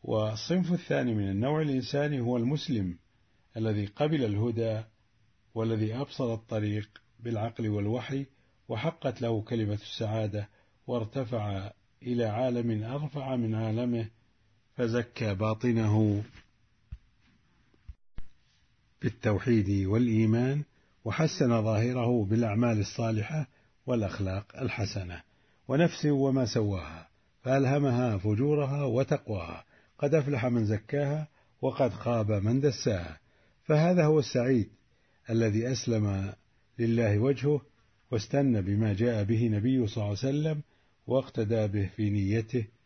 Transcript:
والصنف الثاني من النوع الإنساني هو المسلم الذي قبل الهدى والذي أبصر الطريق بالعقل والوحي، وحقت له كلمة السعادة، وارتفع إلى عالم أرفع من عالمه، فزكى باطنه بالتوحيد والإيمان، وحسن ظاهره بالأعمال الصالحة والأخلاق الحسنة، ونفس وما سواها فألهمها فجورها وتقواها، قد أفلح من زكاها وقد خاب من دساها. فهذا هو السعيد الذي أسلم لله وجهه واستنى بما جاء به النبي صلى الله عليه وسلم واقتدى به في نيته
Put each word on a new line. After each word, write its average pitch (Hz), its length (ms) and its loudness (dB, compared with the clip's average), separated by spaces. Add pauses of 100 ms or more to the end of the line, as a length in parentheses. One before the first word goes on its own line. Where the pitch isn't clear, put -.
والصنف 110 680 -2
الثاني 139 420 0
من 101 160 0
النوع 131 320 0
الإنساني 143 580 -2
هو 120 160 0
المسلم 117 600 -2 (580)
الذي 107 300 -2
قبل 147 380 0
الهدى 110 580 0 (720)
والذي 110 400 0
أبصر 127 400 -4
الطريق 107 540 -4 (320)
بالعقل 113 480 -4
والوحي، 113 580 -2 (420)
وحقت 123 540 -4
له 113 200 0
كلمة 110 320 -2
السعادة، 107 760 -4 (380)
وارتفع 110 840 -4 (320)
إلى 120 220 0
عالم 117 600 0
أرفع 135 520 -4
من 113 180 0
عالمه، 113 540 -2 (680)
فزكى 113 600 -2
باطنه 107 880 2 (2750)
بالتوحيد 104 840 2
والإيمان، 117 800 2 (400)
وحسن 120 580 2
ظاهره 117 600 2
بالأعمال 110 560 2
الصالحة 113 680 -4 (380)
والأخلاق 104 680 -2
الحسنة، 101 680 -6 (460)
ونفس 156 380 2
وما 135 380 2
سواها 92 640 -4 (340)
فألهمها 127 760 2
فجورها 139 680 0
وتقواها، 110 800 -2 (340)
قد 143 160 0
أفلح 135 320 2
من 120 180 2
زكاها 143 640 -2 (320)
وقد 131 300 0
خاب 110 420 -2
من 107 280 2
دساها. 95 580 -2 (460)
فهذا 165 400 4
هو 156 140 6
السعيد 127 520 2 (600)
الذي 117 420 2
أسلم 101 600 0 (460)
لله 113 400 2
وجهه 135 420 2 (500)
واستنى 123 520 2
بما 104 300 2
جاء 110 320 2
به 113 220 2
النبي 117 400 2
صلى 107 100 -6
الله 104 100 -2
عليه 104 120 -4
وسلم 147 440 -2 (440)
واقتدى 117 600 0
به 98 300 0
في 107 140 0
نيته 107 560 0 (200)